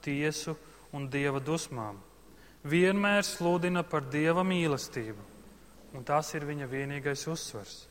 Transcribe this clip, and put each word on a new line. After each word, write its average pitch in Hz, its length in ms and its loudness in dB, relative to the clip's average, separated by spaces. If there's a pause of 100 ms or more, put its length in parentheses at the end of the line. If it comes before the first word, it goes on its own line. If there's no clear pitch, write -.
tiesu 151 480 -2 (400)
un 139 160 -4
Dieva 139 320 0
dusmām. 127 560 -4 (640)
Vienmēr 196 640 4
sludina 175 560 2
par 151 240 -2
Dieva 160 400 4
mīlestību, 131 880 -2 (640)
un 127 120 -10
tas 151 280 2
ir 147 120 -4
viņa 147 240 -6
vienīgais 139 600 -4
uzsvars. 117 440 -8 (160)